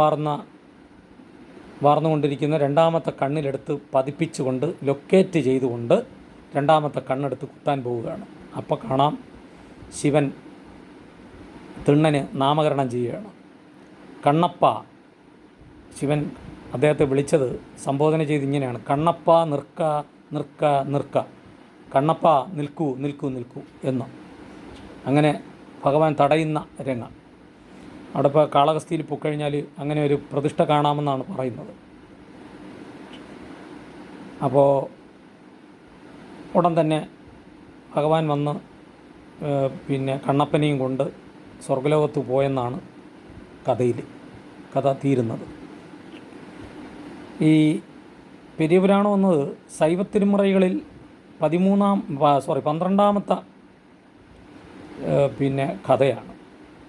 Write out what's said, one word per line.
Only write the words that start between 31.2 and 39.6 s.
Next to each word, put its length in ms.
പറയുന്നത്. 580
അപ്പോൾ 600
ഉടൻ 220
തന്നെ 280
ഭഗവാൻ 320
വന്ന്, 220
ഏഹ്, 340